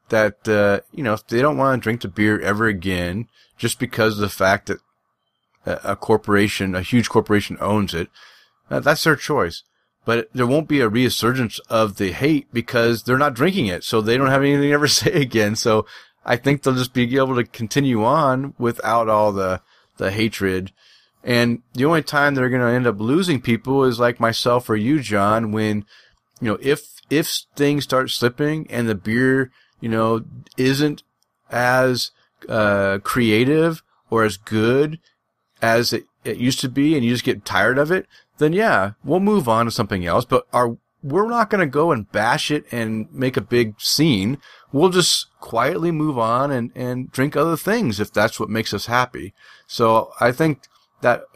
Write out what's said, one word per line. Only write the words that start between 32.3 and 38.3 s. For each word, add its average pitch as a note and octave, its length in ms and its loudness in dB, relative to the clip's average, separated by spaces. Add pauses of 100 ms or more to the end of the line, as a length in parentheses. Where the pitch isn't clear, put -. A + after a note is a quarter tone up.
uh, G2+ 540 0
creative C3 800 2 (280)
or A2+ 140 2
as G#2 120 -2
good B2+ 640 0 (600)
as A#2 320 2
it, A#2 120 -4 (200)
it A2+ 120 -6
used B2+ 240 -2
to C#3 80 -4
be, C#3 260 2
and C3 100 0
you A#2 60 2
just B2 140 -2
get A2+ 200 -2
tired A2 340 0
of D3+ 120 0
it, F#3+ 160 -2 (320)